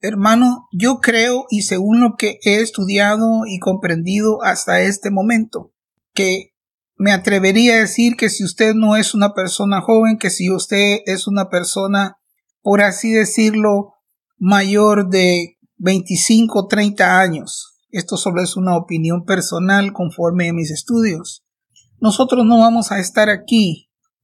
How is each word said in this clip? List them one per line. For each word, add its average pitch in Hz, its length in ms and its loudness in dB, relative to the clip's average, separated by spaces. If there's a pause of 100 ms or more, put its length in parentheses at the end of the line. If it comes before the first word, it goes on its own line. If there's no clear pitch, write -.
Hermano, 220 680 2
yo 240 300 0
creo, 247 500 0
y 208 120 -2
según 202 380 0
lo 233 160 2
que 208 280 -4
he 208 160 2
estudiado 220 840 0
y 196 120 -10
comprendido 190 840 -2
hasta 180 380 0
este 196 280 -2
momento, 220 640 -2 (420)
que 190 400 -4 (420)
me 202 140 0
atrevería 202 640 2
a 226 60 4
decir 233 360 0
que 220 120 -2
si - 160 -6
usted 220 300 0
no 214 200 2
es 214 200 0
una 202 200 0
persona 196 460 -2
joven, 220 360 2
que 202 140 -4
si 180 220 -4
usted 202 540 0
es 190 200 -4
una 196 220 -2
persona, 196 680 -4 (440)
por 202 180 2
así 202 300 0
decirlo, 214 840 0 (420)
mayor 202 720 2
de 180 500 0 (180)
veinticinco, 196 920 0
treinta 202 520 2
años, - 600 -4 (100)
esto 185 260 -8
solo 180 240 -4
es 175 160 -4
una 185 200 0
opinión 170 480 -4
personal 190 680 -2
conforme 170 560 -2
a 170 40 -4
mis 165 180 -4
estudios, 196 760 -4 (560)
nosotros 247 460 2
no 233 120 6
vamos 226 340 2
a 196 80 -4
estar 214 300 0
aquí 202 600 -2 (340)